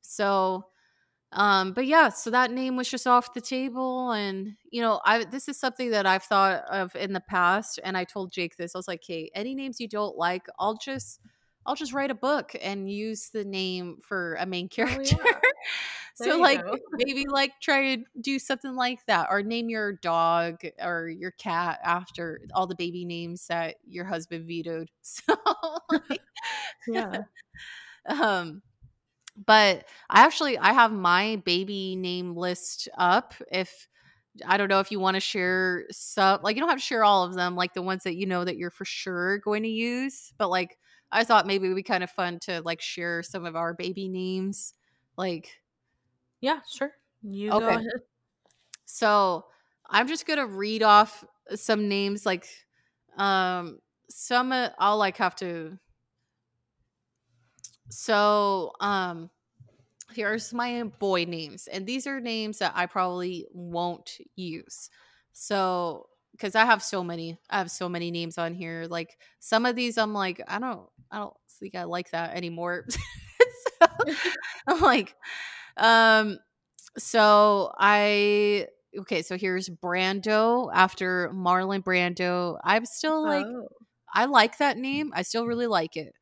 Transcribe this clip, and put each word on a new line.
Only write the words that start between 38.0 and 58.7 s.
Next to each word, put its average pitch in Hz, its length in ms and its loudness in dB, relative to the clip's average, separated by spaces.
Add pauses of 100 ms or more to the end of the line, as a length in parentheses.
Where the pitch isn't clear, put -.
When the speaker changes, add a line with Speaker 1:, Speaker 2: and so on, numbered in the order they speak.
Speaker 1:
that 175 100 -2
you 190 120 -4
know 180 180 0
that 180 120 -4
you're 175 140 -6
for - 140 -14
sure 185 540 -2
going 214 240 -2
to 226 60 -2
use, 240 720 -4
but, 196 120 0
like, 185 260 -2 (340)
I 226 140 2
thought 214 220 6
maybe 196 200 0
it - 20 0
would 185 80 0
be 196 60 -6
kinda 180 240 -2
fun 175 340 -6
to, 170 220 -6
like, 170 180 -6
share 170 420 -6
some 175 220 -10
of 165 120 -8
our 170 180 -2
baby 185 340 -8
names, 185 640 -6 (440)
like 175 320 -6 (920)
Speaker 2:
Yeah, 294 260 -2
sure. 285 240 -6 (300)
You 208 320 -4
go 226 160 2
Speaker 1:
Okay. 233 80 4
Speaker 2:
ahead. 233 260 -6 (840)
Speaker 1:
So, 202 600 4 (440)
I'm 214 180 4
just 311 200 -6
gonna 294 200 0
read 214 360 -2
off 214 420 8 (300)
some 214 340 0
names, 202 360 -2
like, 185 220 -2 (680)
um, 185 640 0 (300)
some, 254 420 -2
uh, 254 180 0 (100)
I'll, 208 180 4
like, 196 200 0
have 185 200 0
to 170 420 -8 (2000)
So, 208 880 2